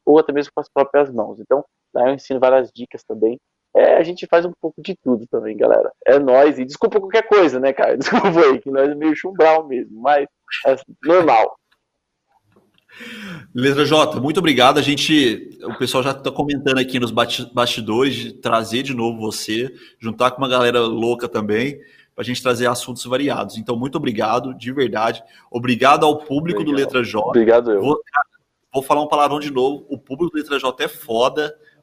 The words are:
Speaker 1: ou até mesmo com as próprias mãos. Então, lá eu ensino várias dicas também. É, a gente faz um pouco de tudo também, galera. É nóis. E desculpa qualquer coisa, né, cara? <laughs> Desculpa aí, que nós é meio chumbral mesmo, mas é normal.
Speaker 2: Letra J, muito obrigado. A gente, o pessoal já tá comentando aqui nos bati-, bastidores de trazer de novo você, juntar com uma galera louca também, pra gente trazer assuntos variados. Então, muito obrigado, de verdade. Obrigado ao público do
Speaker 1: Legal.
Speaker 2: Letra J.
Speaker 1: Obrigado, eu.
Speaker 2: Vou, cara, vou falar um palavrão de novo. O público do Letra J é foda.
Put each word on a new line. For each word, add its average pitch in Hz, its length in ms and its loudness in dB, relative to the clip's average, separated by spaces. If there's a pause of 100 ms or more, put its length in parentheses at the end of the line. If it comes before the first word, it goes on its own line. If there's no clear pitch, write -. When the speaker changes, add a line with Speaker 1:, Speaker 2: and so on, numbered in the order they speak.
Speaker 1:
ou 147 140 6
até 151 140 0
mesmo 143 200 -4
com 151 80 -6
as - 80 -10
próprias 139 420 0
mãos. 113 280 -6
Então, 131 240 -2 (300)
lá 123 160 2
eu 135 40 0
ensino 135 260 -6
várias 127 320 4
dicas - 320 -16
também. 113 360 -2 (360)
É, - 220 6
a 170 60 4
gente 175 240 -10
faz 170 180 2
um 180 60 -6 (100)
pouco 160 200 -8
de 185 140 -8
tudo 120 320 -2
também, 110 300 -6
galera. - 340 2 (140)
É 135 140 6
nóis. 135 400 4
E 127 60 -6
desculpa 202 340 -2
qualquer 196 280 0
coisa, 160 320 4
né, 135 140 0
cara? 127 240 0
<laughs> - 0 -
Desculpa 175 440 0
aí, 135 180 6
que 139 100 -12
nós 135 200 2
é 147 60 -4
meio 151 200 0
chumbral 160 520 2
mesmo, 113 340 -8
mas 143 260 2 (400)
é 135 80 4 (280)
normal. 147 540 4 (2000)
Speaker 2:
Letra 139 300 2
J, 151 340 2
muito 131 180 -2
obrigado. 143 400 4
A 147 40 2
gente, 135 840 0
o 110 140 -10
pessoal 127 260 -2
já 135 100 -4
tá 135 180 -8
comentando 139 460 -2
aqui 127 220 -2
nos 120 120 -4
bati-, 117 420 -4
bastidores 120 600 -2
de 113 200 -10
trazer 113 500 -4
de 139 100 -8
novo 117 260 -4
você, 110 540 -6 (260)
juntar 113 320 -2
com 123 60 -12
uma 135 100 -4
galera 120 340 2
louca 117 460 -2
também, 113 520 -4 (360)
pra 117 80 -8
gente 123 200 -6
trazer 120 240 0
assuntos 123 380 -6
variados. 120 520 -4
Então, 117 180 -6
muito 131 200 -6
obrigado, 123 580 -2
de 123 180 -12
verdade. 117 520 -2 (260)
Obrigado 127 560 2
ao 151 140 2
público 165 440 -6
do 151 80 -4
Speaker 1:
Legal. 139 140 0
Speaker 2:
Letra 127 180 -2
J. 107 240 -4
Speaker 1:
Obrigado, 117 440 4
eu. 98 100 2
Speaker 2:
Vou, 147 180 0 (140)
cara, 147 140 -2 (440)
vou 135 120 -4
falar 147 180 0
um 151 60 -4
palavrão 147 320 0
de 147 120 -10
novo. 135 380 -2
O 139 80 -8
público 156 380 -6
do - 40 -6
Letra 147 200 -4
J 131 240 -4
é 135 40 -4
foda. 135 680 -2 (260)